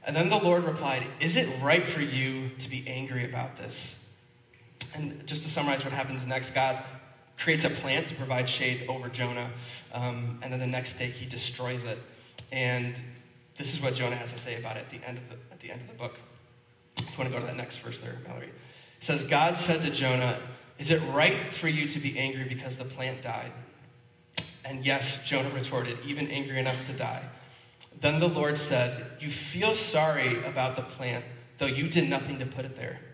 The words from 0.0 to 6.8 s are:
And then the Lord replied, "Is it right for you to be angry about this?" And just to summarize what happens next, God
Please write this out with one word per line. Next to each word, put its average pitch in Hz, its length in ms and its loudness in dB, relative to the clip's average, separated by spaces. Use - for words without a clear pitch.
And 147 120 0
then 170 140 6
the 214 80 6
Lord 175 260 6
replied, 143 420 0
"Is 170 160 4
it 247 120 6
right 160 240 6
for - 140 0
you 131 580 0
to - 100 -8
be 127 200 -4
angry 131 360 -2
about 127 320 -4
this?" - 380 -10
And 151 320 -6
just 156 180 -4
to - 40 -4
summarize 143 360 2
what 135 80 -2
happens 131 340 -2
next, 131 240 -2
God 131 320 4